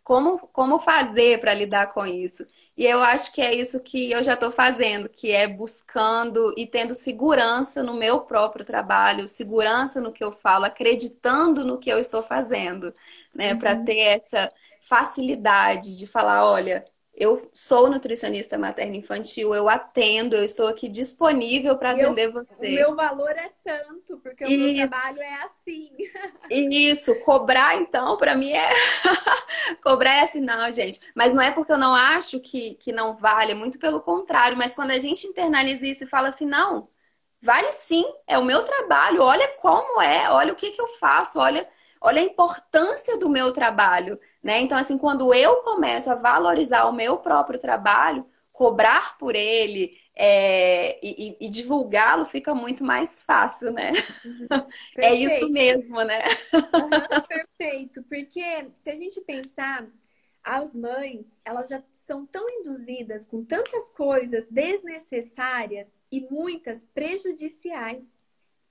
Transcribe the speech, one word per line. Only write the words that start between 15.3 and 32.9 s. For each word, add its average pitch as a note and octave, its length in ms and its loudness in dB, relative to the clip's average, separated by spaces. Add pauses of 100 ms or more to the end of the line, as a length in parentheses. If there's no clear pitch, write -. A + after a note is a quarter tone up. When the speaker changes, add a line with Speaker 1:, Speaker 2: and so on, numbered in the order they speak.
Speaker 1:
de G3 80 -12
falar, G#3 400 2
Olha, F#3+ 380 0 (320)
eu A3+ 380 0
sou B3+ 360 4
nutricionista A3 680 -6
materno-infantil, G#3 960 -4
eu G#3 140 2
atendo, A3 680 0
eu G#3 80 2
estou A3 240 -2
aqui A3+ 200 -6
disponível C4 880 0
pra B3+ 160 -2
Speaker 2:
E C4 60 0
eu, C#4 120 4
Speaker 1:
atender A3+ 160 0
Speaker 2:
o A3+ 40 -8
Speaker 1:
você. A#3+ 380 -10
Speaker 2:
meu D4 240 2
valor D4 360 -2
é E4 200 -8 (140)
tanto, D4+ 540 -12
porque C4 260 -14
o C4+ 80 -4
meu C#4 140 2
Speaker 1:
Isso. C#4 220 0
Speaker 2:
trabalho C4 340 -8
é C#4+ 120 -12 (100)
assim. D#4 520 -16
<laughs> F#4+ 540 -14
Speaker 1:
Isso, C#4+ 680 2
cobrar, C4+ 560 4
então, E4 400 -2
pra C#4 200 2
mim C4+ 160 -2
é D#4 160 0
<laughs> - 1120 0
cobrar C4 340 4
é C#4+ 60 4
assim, D#4+ 180 -2
não, A#3 300 -2
gente. G#3 300 -6 (140)
Mas A#3+ 180 4
não C4 100 4
é C4+ 80 4
porque D#4 220 0
eu C#4+ 60 2
não C4 160 4
acho C4+ 460 2
que, A#3 340 -10
que - 180 -10